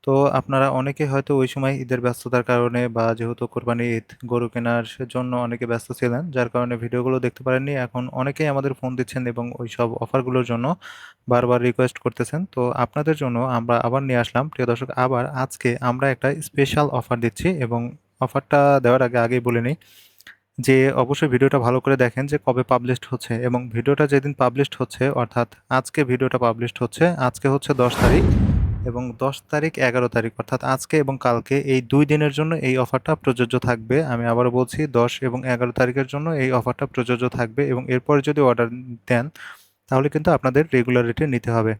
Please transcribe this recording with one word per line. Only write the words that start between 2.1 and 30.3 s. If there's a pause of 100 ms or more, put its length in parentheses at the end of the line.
কারণে
বা (100)
যেহেতু
কোরবানি
ঈদ, (180)
গরু
কেনার (240)
জন্য
অনেকে
ব্যস্ত
ছিলেন,
যার
কারণে
ভিডিওগুলো
দেখতে
পারেননি।
এখন (100)
অনেকেই
আমাদের
ফোন
দিচ্ছেন
এবং (140)
ওই
সব (120)
অফারগুলোর
জন্য (600)
বারবার
রিকোয়েস্ট
করতেছেন। (120)
তো (140)
আপনাদের
জন্য (140)
আমরা
আবার
নিয়ে
আসলাম,
প্রিয়
দর্শক,
আবার (120)
আজকে (100)
আমরা
একটা (140)
স্পেশাল
অফার
দিচ্ছি (100)
এবং (400)
অফারটা (200)
দেওয়ার
আগে,
আগেই
বলে
নিই (800)
যে (180)
অবশ্যই
ভিডিওটা
ভালো
করে
দেখেন
যে
কবে
পাবলিশড
হচ্ছে (100)
এবং
ভিডিওটা
যেদিন
পাবলিশড
হচ্ছে,
অর্থাৎ (220)
আজকে
ভিডিওটা
পাবলিশড
হচ্ছে, (160)
আজকে
হচ্ছে
দশ
তারিখ (640)
এবং (160)
দশ (120)
তারিখ,
এগারো
তারিখ,